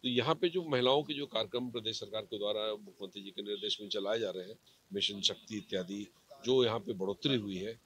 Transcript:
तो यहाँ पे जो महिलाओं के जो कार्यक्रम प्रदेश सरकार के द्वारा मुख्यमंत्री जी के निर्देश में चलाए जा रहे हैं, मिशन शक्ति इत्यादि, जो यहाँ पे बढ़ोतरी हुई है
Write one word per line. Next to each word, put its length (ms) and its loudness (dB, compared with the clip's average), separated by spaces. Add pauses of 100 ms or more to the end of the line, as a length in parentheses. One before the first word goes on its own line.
तो 60 -2
यहाँ 260 2
पे 140 0
जो 160 -2
महिलाओं 380 4
के 120 -6
जो 120 -6
कार्यक्रम 440 -2
प्रदेश 300 -4
सरकार 220 -6
के 160 -8
द्वारा 220 4
मुख्यमंत्री 600 -4
जी 80 -10
के 120 -8
निर्देश 380 -2
में 80 -8
चलाए 300 0
जा 120 0
रहे 140 -6
हैं, 140 -14 (340)
मिशन 280 0
शक्ति 360 -2
इत्यादि, 560 -4 (320)
जो 200 6
यहाँ 140 2
पे 140 -4
बढ़ोतरी 440 0
हुई 200 -2
है 300 -6